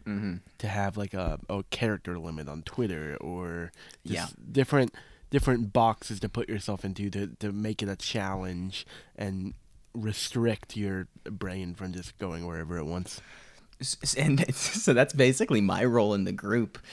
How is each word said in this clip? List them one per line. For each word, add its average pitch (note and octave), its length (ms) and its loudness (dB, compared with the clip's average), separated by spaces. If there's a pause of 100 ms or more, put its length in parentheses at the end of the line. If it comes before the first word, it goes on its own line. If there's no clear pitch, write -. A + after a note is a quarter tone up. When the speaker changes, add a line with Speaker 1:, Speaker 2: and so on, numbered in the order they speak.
Speaker 1:
Mm-hmm. G2+ 300 -2 (200)
Speaker 2:
to G#2+ 120 -4
have, G2 280 -2
like, G2+ 160 -4
a, E2+ 260 -2 (120)
a G2 140 -2
character F2+ 540 -2
limit D#2 300 -8
on D#2 140 -10
Twitter D#2+ 580 -4
or F2 520 -8 (340)
just - 80 -4
Speaker 1:
Yeah. E2+ 120 -2 (240)
Speaker 2:
different, C3 440 4 (340)
different A#2+ 460 2
boxes A2+ 460 4
to G#2 100 -4
put - 180 -4
yourself G2+ 340 -4
into G2 280 -4
to, G2+ 160 -4 (140)
to G#2 120 -2
make G#2 300 -2
it G2 80 -2
a F#2+ 60 -4
challenge F#2+ 880 -4 (280)
and F#2+ 380 -4 (400)
restrict A2 880 0
your G2 300 -2 (160)
brain F#2 500 -6
from F#2 180 -8
just F2 240 -10
going F2 300 -6
wherever E2 320 -4
it D2+ 60 -2
wants. F2 360 -4 (640)
Speaker 1:
S-, - 200 -4
s-, - 120 0
and - 260 4
<laughs> - 80 2
it's, - 340 -2
so C#3 120 6
that's C3 180 6
basically C3 480 6
my F#2+ 240 4
role A2+ 300 6
in G2 100 2
the F#2+ 80 0
group. G#2 460 0 (140)